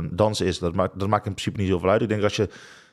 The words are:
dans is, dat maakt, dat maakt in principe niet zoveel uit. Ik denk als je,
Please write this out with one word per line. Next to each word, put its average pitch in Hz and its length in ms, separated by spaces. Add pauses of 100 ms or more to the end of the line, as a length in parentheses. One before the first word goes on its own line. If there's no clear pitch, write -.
(120)
dans 104 300
is, 90 180
dat 87 160
maakt, 95 240
dat 98 80
maakt 104 180
in 104 80
principe - 280
niet 92 80
zoveel 90 200
uit. 107 120
Ik 110 80
denk 104 140
als 101 120
je, 101 140 (440)